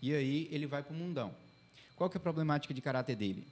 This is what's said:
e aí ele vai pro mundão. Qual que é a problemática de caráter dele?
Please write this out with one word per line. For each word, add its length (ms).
e 120
aí 380
ele 140
vai 180
pro 100
mundão. 400
Qual 140
que 80
é 20
a 20
problemática 520
de 80
caráter 340
dele? 360